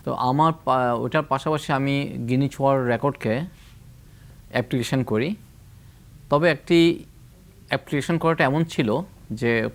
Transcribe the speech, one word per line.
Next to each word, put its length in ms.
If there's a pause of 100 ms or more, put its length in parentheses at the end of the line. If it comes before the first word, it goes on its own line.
তো 80
আমার 400 (120)
পা-, 300
ওইটার 280
পাশাপাশি 500
আমি 440 (120)
গিনিজ 300
ওয়ার্ল্ড 280
রেকর্ডকে 540 (1080)
অ্যাপ্লিকেশন 520
করি। 320 (920)
তবে 200
একটি 540 (640)
অ্যাপ্লিকেশন 500
করাটা 260
এমন 220
ছিল 360 (300)
যে 440